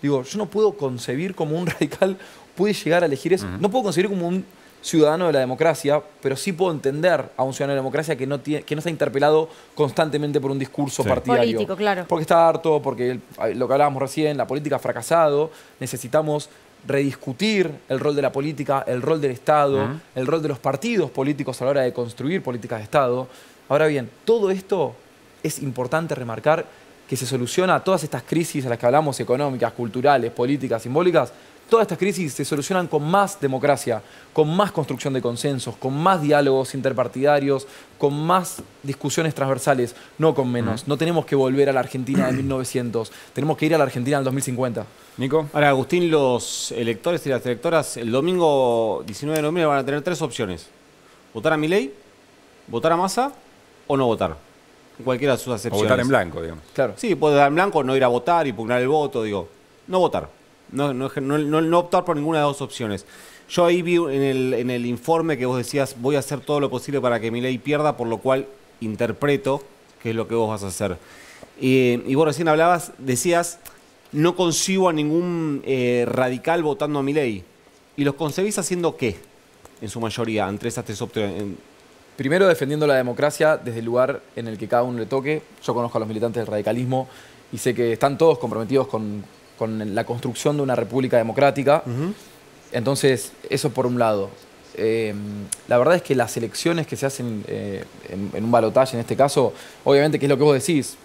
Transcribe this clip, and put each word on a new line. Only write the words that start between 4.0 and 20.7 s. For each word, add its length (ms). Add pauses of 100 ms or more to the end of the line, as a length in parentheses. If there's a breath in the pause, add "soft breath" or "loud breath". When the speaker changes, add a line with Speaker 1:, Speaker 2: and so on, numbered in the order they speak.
Speaker 1:
como 180
un 160 (360 loud breath)
ciudadano 480
de 40
la 60
democracia, 640 (180)
pero 160
sí 160
puedo 180
entender 680
a 40
un 120
ciudadano 180
de 40
la 60
democracia 340
que 100
no 160
tie-, 220
que 100
no 60
está 100
interpelado 580 (260 loud breath)
constantemente 680
por 80
un 80
discurso 440
Speaker 2:
Sí. 60
Speaker 1:
partidario. 480
Speaker 3:
Político, 180
claro. 320
Speaker 1:
Porque 160
está 240
harto, 360
porque 300
el, 460
lo 80
que 60
hablábamos 300
recién, 340
la 100
política 300
ha 20
fracasado. 720 (300 loud breath)
Necesitamos 720 (360 loud breath)
rediscutir 840 (180)
el 100
rol 160
de 80
la 80
política, 560
el 140
rol 220
del 80
Estado, 540
Speaker 2:
Ujú. 100 (200)
Speaker 1:
el 120
rol 160
de 60
los 100
partidos 520